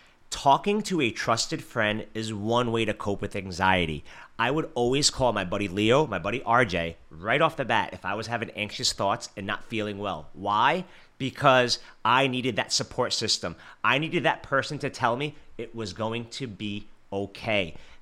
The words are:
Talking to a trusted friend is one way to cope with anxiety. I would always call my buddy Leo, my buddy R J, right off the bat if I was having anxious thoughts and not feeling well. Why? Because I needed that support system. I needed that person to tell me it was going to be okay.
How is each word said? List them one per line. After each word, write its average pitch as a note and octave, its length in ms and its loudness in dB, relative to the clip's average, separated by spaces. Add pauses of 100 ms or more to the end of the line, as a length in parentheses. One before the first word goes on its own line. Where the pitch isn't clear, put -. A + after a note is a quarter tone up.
(280)
Talking G3+ 540 2
to F#3 180 -2
a A#2 100 2
trusted - 520 -2
friend G#2+ 500 -2
is A2 220 -6
one A2+ 380 0
way A2+ 120 0
to G#2+ 80 0
cope G2+ 300 -4
with G2+ 140 -6
anxiety. F#2 680 2 (340)
I A#2+ 120 2
would D3+ 240 0
always B2+ 360 2
call B2 220 2
my G2+ 120 0
buddy G2+ 240 -2
Leo, A2 380 4
my G2+ 120 -2
buddy G#2 240 -4
R A#2+ 220 4
J, E2+ 320 -2 (140)
right G#2 300 -2
off D#3+ 160 2
the C#3 80 -4
bat A2 280 0
if - 120 -12
I F#2+ 100 -2
was G#2+ 120 -4
having A2+ 240 -4
anxious - 420 -4
thoughts G#2+ 440 -2
and G2 100 -8
not G2+ 180 -6
feeling G#2+ 340 -4
well. F2+ 340 -6
Why? A#2+ 520 2 (340)
Because B2+ 600 4 (260)
I B2+ 220 6
needed B2 300 -2
that - 160 -4
support A#2+ 400 -2
system. F#2+ 420 -2 (300)
I A#2+ 140 4
needed D#3 260 -2
that D#3 180 2
person C3+ 380 -2
to C3+ 100 -4
tell A#2+ 260 0
me C#3+ 200 -6 (200)
it A#2 180 -10
was A2 180 -6
going A2+ 380 -4
to C3+ 180 -8
be G2+ 400 -8 (240)
okay. G2 640 -2 (280)